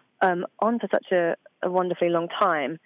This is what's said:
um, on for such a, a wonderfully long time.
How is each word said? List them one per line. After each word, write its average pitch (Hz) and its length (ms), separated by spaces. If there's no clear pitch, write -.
um, 180 240
on 233 200
for 208 120
such - 200
a, 175 240
a 175 80
wonderfully 180 400
long 170 180
time. 160 560